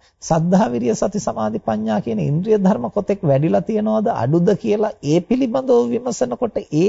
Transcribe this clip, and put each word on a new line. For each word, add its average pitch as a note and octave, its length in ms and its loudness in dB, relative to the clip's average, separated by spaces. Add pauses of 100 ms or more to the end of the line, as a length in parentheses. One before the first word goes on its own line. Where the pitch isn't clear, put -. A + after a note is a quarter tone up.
(180)
සද්ධා, F3+ 520 2
විරිය, A#3+ 260 0
සති, G#3 240 -2
සමාධි, A3 400 -4
ප්‍රඥා G#3+ 420 -2
කියන G#3+ 180 -4
ඉන්ද්‍රිය F3 380 0
ධර්ම A3 320 2
කොතෙක් G3+ 340 -2
වැඩිලා D#3+ 380 2
තියනවද, G#3+ 520 0
අඩුද D#3 420 2
කියලා G#3 440 -2
ඒ D3+ 220 2
පිළිබඳව B3 680 0
විමසනකොට A#3+ 680 -4
ඒ F3 320 0